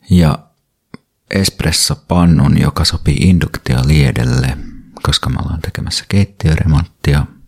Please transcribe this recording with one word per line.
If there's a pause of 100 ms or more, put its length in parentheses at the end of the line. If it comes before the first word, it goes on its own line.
(100)
ja (920)
espressopannun,
joka
sopii
induktioliedelle, (440)
koska
me
ollaan
tekemässä
keittiöremonttia. (220)